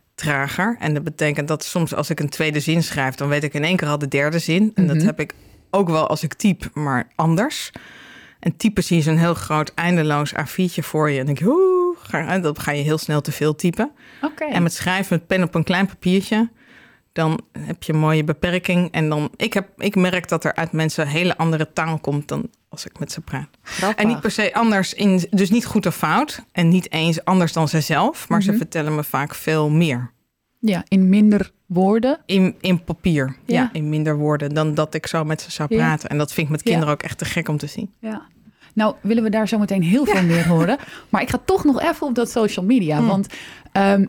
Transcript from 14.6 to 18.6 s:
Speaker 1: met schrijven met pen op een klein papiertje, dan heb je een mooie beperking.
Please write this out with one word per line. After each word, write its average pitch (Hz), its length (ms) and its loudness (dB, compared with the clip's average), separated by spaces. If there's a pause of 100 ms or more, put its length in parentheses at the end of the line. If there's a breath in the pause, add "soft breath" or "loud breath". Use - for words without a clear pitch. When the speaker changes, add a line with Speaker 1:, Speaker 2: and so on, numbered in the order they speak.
Speaker 1:
met 170 100 0
schrijven 185 440 -2
met - 100 -6
pen 185 160 0
op 165 120 -4
een 160 80 0
klein 190 220 0
papiertje, 196 640 0 (640 soft breath)
dan 160 260 -2 (200)
heb 151 240 -10
je 160 100 -4
een 156 60 2
mooie 156 240 2
beperking. 175 680 0